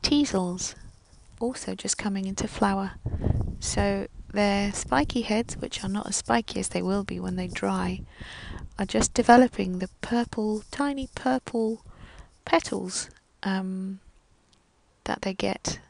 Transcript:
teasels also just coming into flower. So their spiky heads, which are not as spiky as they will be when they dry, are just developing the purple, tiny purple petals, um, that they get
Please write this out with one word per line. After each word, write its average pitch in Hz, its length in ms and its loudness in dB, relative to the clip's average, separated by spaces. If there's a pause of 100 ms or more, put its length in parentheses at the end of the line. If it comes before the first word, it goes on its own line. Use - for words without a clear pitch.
teasels 185 720 2 (640)
also 233 360 -4
just - 220 -4
coming 196 280 -2
into 190 220 -4
flower. - 460 0 (680)
So 202 480 0 (240)
their 202 400 2
spiky 262 500 0
heads, 220 360 0
which - 260 -6
are 190 60 -2
not 202 180 -2
as 202 100 -2
spiky 233 420 0
as 190 100 -2
they 208 120 -2
will 190 220 0
be 180 160 -6
when 185 160 -4
they 185 120 -2
dry, 190 540 -2 (800)
are 196 60 2
just - 280 2
developing 233 680 6
the 185 100 -4 (120)
purple, 214 720 -2
tiny 277 440 -2
purple 226 680 0 (640)
petals, - 640 0 (340)
um, 190 560 -2 (1040)
that - 200 -2
they - 100 0
get - 460 -2 (100)